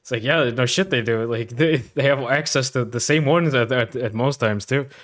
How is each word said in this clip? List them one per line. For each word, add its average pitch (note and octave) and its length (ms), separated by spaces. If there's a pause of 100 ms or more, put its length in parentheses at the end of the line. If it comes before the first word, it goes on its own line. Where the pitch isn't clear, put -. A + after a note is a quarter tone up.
it's - 80
like, A2+ 120
Yeah, C#3 280
no B2 160
shit, F#3 240
they B2 120
do. A2+ 220
Like, A#2 260
they, D#3 260 (180)
they C#3+ 100
have C#3 200
access C3+ 460
to B2+ 140
the A2+ 160
same D3+ 240
ones D#3+ 300
at, A#2+ 180
at, B2 240
at A#2 180
most B2+ 260
times, G#2 260
too. C#3 200 (180)